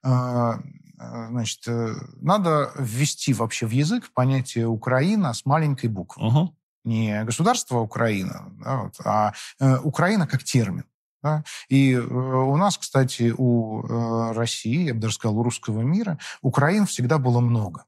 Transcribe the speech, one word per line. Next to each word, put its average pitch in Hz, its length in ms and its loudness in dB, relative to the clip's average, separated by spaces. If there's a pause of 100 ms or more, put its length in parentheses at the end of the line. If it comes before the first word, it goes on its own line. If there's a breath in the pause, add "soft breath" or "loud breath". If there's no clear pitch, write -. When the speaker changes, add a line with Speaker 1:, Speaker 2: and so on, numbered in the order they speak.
Speaker 1:
А, 123 560 0 (400)
а, 117 300 -12
значит, 117 400 -6
э, 117 260 -2 (260)
надо 160 580 2
ввести 131 560 -2
вообще 113 320 -4
в 104 40 -4
язык 151 440 0
понятие 127 520 0
«Украина» 131 680 2
с - 120 -10
маленькой 143 420 2
буквы. 95 340 -6
Speaker 2:
Мгм. 143 320 2 (300)
Speaker 1:
Не 110 400 0
государство 160 560 0
Украина, 104 720 -2 (120)
да, 131 200 -4
вот, 92 100 -12 (100)
а, 107 280 2 (280 loud breath)
э, 131 240 4
Украина 170 420 2
как - 180 -2
термин. 95 400 0 (380)
Да? 151 220 -2 (260 loud breath)
И, 135 240 6
э, 123 60 2
у 131 560 0
нас, 190 220 2
кстати, 123 580 2
у, 113 500 2
э, 113 480 -2
России, 117 520 -2
я 127 80 -2
бы 113 60 -4
даже 110 140 -2
сказал, 107 240 -2
у 117 40 0
русского 113 400 -2
мира, 175 360 0 (240 loud breath)
Украин 160 440 4
всегда 131 320 0
было 123 220 4
много. 117 480 0